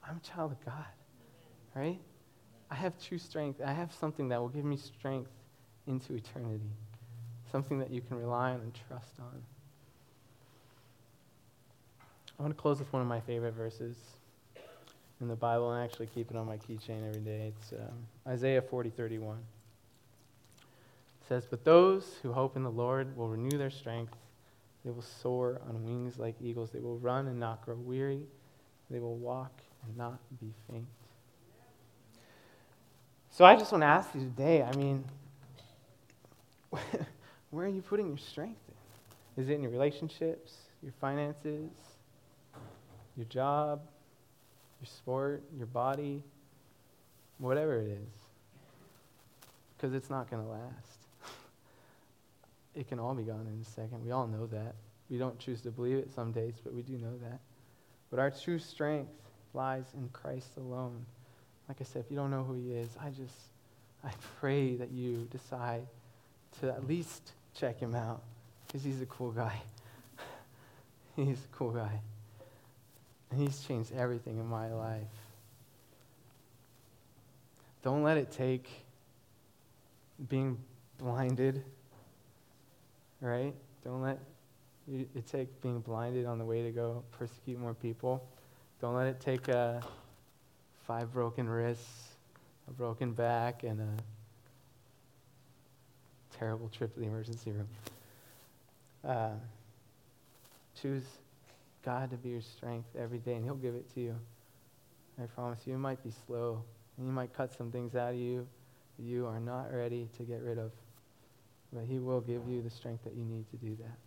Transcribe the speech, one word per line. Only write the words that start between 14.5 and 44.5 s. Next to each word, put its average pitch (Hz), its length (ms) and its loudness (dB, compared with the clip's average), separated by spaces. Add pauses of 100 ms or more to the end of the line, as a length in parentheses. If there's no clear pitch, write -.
in 120 80 -4
the 113 80 -2
Bible, 117 340 4
and 120 100 0
I 120 40 0
actually 117 220 -6
keep 113 240 -6
it 117 60 -4
on 113 100 -2
my 110 100 -4
keychain 110 520 -8
every 107 120 -4
day. 107 360 -4
It's, - 160 -14
um, 113 220 -8 (320)
Isaiah 127 340 4
forty 123 300 -2
thirty-one. 110 480 -4 (1800)
It - 80 -20
says, 123 200 0
"But - 160 -4
those 185 580 10
who 120 100 -2
hope 131 240 2
in 131 60 0
the 127 80 0
Lord 127 460 2
will 117 120 0
renew 117 280 0
their 139 140 0
strength. 117 460 -6 (680)
They 123 60 -4
will 117 120 -8
soar 123 680 0
on 113 160 -4
wings 123 340 -4
like 113 240 -2
eagles. 117 300 -4
They 123 80 -6
will 120 180 -4
run 123 300 2
and 123 100 -2
not 113 260 -2
grow 117 120 -6
weary. 135 500 -2 (640)
They 123 80 -4
will 117 180 -4
walk 127 360 -4 (340)
and 110 100 -8
not 120 220 -6 (220)
be 110 120 -8 (160)
faint." 117 180 -8 (2500)
So - 140 12
I 196 100 12
just 214 160 6
want 180 120 8
to 147 40 10
ask 165 280 8
you 139 80 -2
today, 135 400 8
I 123 120 2
mean, 139 300 2 (1700)
<laughs> - 800 -8
where 170 160 -2
are 202 40 2
you 190 120 -2
putting 202 260 2
your 143 100 -4
strength - 500 -8
in? - 760 -10
Is 131 60 0
it 147 60 4
in 147 80 0
your 120 100 -2
relationships, 147 840 0 (260)
your 135 180 -10
finances, 151 720 -2 (1500)
your 117 100 -6
job, 143 540 2 (1000)